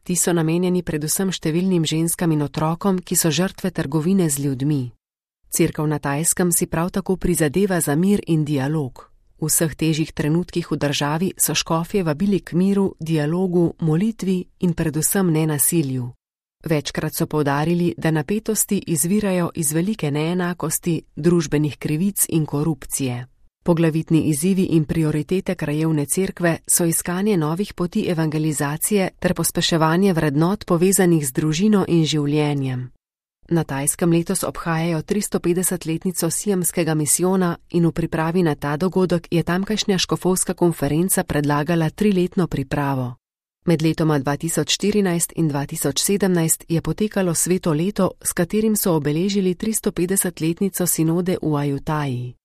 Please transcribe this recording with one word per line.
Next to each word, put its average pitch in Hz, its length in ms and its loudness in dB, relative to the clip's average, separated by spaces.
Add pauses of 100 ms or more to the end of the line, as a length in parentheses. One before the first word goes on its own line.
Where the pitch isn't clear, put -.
Ti 180 120 -2
so 170 180 2
namenjeni 175 500 2
predvsem 156 480 -2
številnim 170 540 0
ženskam 165 460 0
in 151 100 2
otrokom, 165 600 -2
ki - 140 -6
so 165 160 2
žrtve 180 400 -2
trgovine 160 580 0
z 139 160 -2
ljudmi. 135 460 -2 (580)
Cerkev 156 400 0
na 151 100 -2
Tajskem 160 520 0
si 175 140 0
prav 165 240 -2
tako 185 280 -2
prizadeva 175 640 2
za 143 140 0
mir 190 320 4
in 156 180 2
dialog. 139 640 -4 (320)
V 156 80 -2
vseh 160 260 0
težjih 156 380 0
trenutkih 165 580 -2
v 160 60 0
državi 151 600 -2
so - 200 -2
škofje 170 480 -2
vabili 165 340 0
k - 140 -8
miru, 196 460 2
dialogu, 165 800 0
molitvi 180 640 0 (160)
in 175 120 2
predvsem 160 540 0
nenasilju. 147 840 0 (520)
Večkrat 156 480 -2
so 165 120 -2
poudarili, 156 720 0
da 160 140 0
napetosti 202 760 -2
izvirajo 180 680 0
iz 151 180 -2
velike 165 380 -2
neenakosti, 165 880 -2 (140)
družbenih 151 600 0
krivic 156 520 -2
in 156 160 0
korupcije. 139 800 -4 (400)
Poglavitni 160 640 2
izzivi 180 340 2
in 160 220 2
prioritete 160 680 -2
krajevne 151 500 -2
cerkve 175 520 -2 (100)
so - 180 2
iskanje 180 520 0
novih 165 360 -2
poti 180 360 -2
evangelizacije 156 1000 0 (100)
ter 180 140 2
pospeševanje 170 800 2
vrednot, 156 520 2
povezanih 175 600 4
z 127 60 -4
družino 180 540 2
in 165 180 4
življenjem. 143 840 0 (580)
Na 165 140 2
Tajskem 147 480 0
letos 170 320 0
obhajajo 165 580 -2
tristo 196 380 -2
petdesetletnico 170 880 -2
siamskega 175 640 -2
misijona 175 640 2 (120)
in 170 160 2
v 156 60 4
pripravi 165 520 0
na 151 120 2
ta 147 220 -4
dogodek 180 540 0
je 170 120 2
tamkajšnja 196 540 0
škofovska 180 560 0
konferenca 170 680 2
predlagala 151 680 0
triletno 180 580 2
pripravo. 135 680 -4 (500)
Med 165 160 2
letoma 160 380 2
dva 143 180 -2
tisoč 165 360 -2
štirinajst 196 600 0
in 165 120 2
dva 143 180 -2
tisoč 147 360 -4
sedemnajst 185 680 0
je 165 120 0
potekalo 185 520 -2
sveto 175 400 0
leto, 156 380 0 (100)
s - 120 -4
katerim 214 420 2
so 190 200 2
obeležili 175 600 0
tristo 214 360 -2
petdesetletnico 175 960 -2
sinode 170 540 0
v 151 140 -2
Ajutaji. 139 880 -4